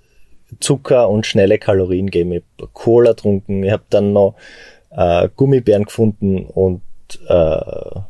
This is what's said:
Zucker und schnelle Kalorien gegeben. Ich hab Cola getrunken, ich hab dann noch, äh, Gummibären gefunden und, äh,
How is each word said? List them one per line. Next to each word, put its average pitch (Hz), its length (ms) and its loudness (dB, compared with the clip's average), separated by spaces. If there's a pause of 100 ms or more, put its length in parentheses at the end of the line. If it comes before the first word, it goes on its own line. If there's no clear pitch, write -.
(600)
Zucker 131 500 0
und 107 160 0
schnelle 104 320 2
Kalorien 95 500 -2
gegeben. 90 260 -2
Ich 87 100 -6 (180)
hab - 120 -16
Cola 117 380 4
getrunken, 101 520 -4
ich 95 80 0
hab 104 180 -6
dann 101 240 0
noch, 101 220 2 (560)
äh, 90 440 0
Gummibären 120 500 2
gefunden 101 600 -2
und, 92 380 -2 (440)
äh, - 840 -2